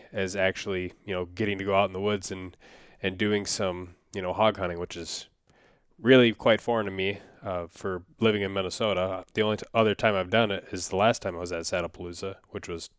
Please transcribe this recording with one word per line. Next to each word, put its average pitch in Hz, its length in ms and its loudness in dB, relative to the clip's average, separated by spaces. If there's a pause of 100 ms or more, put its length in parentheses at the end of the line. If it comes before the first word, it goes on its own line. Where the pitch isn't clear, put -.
(120)
as 95 240 -4
actually, 95 580 -2 (120)
you 101 80 -6
know, 90 120 -4
getting 98 320 -2
to 98 80 -6
go 98 100 2
out 98 140 4
in 92 40 -10
the 92 60 -6
woods 101 320 -2
and, 92 240 -10 (460)
and 92 160 -2
doing 104 300 0
some, 90 480 -4 (180)
you 101 80 -4
know, 90 100 -2
hog 101 260 4
hunting, 87 220 -4
which 87 160 -8
is - 320 -10 (720)
really 120 340 8
quite 110 280 4
foreign 113 240 0
to 98 60 -4
me, 95 280 -2 (240)
uh, 90 260 -4
for 92 340 -6 (160)
living 107 220 2
in 98 120 -2
Minnesota. 92 800 -2
The 110 100 0
only 107 140 2
t-, - 160 -12
other 110 200 4
time 107 220 2
I've 92 140 -2
done 110 200 4
it 98 220 -6
is 92 160 -6
the - 80 -4
last 107 260 4
time 90 140 -6
I 85 40 -8
was 87 120 -6
at 85 120 -6
Saddlepalooza, 90 760 -6 (120)
which 95 200 -10
was 82 300 -10